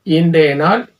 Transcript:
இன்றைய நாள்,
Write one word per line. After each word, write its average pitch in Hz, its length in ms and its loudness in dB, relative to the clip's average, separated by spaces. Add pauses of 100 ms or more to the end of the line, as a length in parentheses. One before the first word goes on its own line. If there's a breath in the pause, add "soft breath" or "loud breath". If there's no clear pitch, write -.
இன்றைய 160 520 0
நாள், 170 460 -2